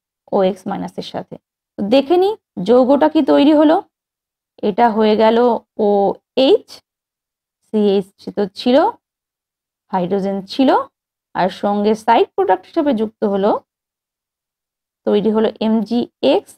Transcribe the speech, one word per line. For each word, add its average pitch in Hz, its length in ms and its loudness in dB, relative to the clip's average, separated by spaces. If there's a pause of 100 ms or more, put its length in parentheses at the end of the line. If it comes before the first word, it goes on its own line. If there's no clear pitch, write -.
(360)
ওএক্স 196 340 -2
মাইনাসের - 440 -10
সাথে। - 220 -12 (400)
তো - 60 -10 (120)
দেখে 269 280 2
নিই 403 120 0 (340)
যৌগটা 262 460 4
কি 311 80 2 (100)
তৈরি 285 280 4
হলো। 311 160 4 (920)
এটা 233 160 0 (120)
হয়ে 214 260 2
গেল 226 140 4 (480)
ওএইচ, 202 840 0 (1000)
সিএইচ 202 380 0 (120)
থ্রি - 200 -16
তো 208 60 -2 (160)
ছিল, 247 180 2 (1160)
হাইড্রোজেন 190 440 -4 (140)
ছিল, 262 180 0 (640)
আর 175 120 0 (140)
সঙ্গে 208 300 -2 (140)
সাইড 240 300 2
প্রোডাক্ট 370 340 -2
হিসেবে 294 300 -2
যুক্ত 220 220 -8 (120)
হলো, 202 180 0 (1600)
তৈরি 208 280 0
হলো 220 140 0 (160)
এমজিএক্স 233 920 -2